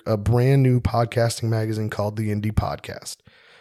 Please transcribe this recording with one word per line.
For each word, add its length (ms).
a 80
brand 480
new 160
podcasting 720
magazine 400
called 260
The 160
Indie 220
Podcast. 640